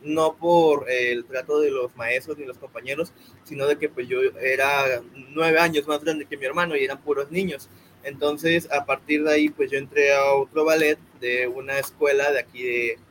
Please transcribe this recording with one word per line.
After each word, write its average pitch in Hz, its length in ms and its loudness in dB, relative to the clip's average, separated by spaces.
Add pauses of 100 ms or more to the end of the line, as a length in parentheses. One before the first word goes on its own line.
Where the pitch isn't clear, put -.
no 156 320 0
por, 160 540 2
eh, 123 220 0
el 120 140 -6
trato 131 340 -4
de 151 100 2
los 127 260 -4
maestros 127 420 -4
ni 147 80 -16
los - 120 -14
compañeros, 135 560 -8 (300)
sino 139 240 -6
de 147 100 2
que, 151 120 -2
pues, 123 180 -8
yo 127 120 -2 (220)
era 131 600 0 (280)
nueve 160 300 2
años 160 280 2
más 151 160 -2
grande 156 220 -4
que 143 120 -12
mi - 80 -8
hermano 170 300 -2
y 139 80 0
eran 135 180 -4
puros 143 280 -4
niños. 170 400 -6 (340)
Entonces, 147 680 -2
a 143 140 0
partir 151 380 -2
de 156 100 4
ahí, 151 160 4
pues, 143 200 -2
yo 139 80 -2
entré 139 360 2
a 139 200 4
otro 143 320 2
ballet 156 320 4 (220)
de 123 280 -2
una 135 300 -6
escuela 143 540 0
de 139 80 0
aquí 123 240 -10
de, 120 360 -2 (120)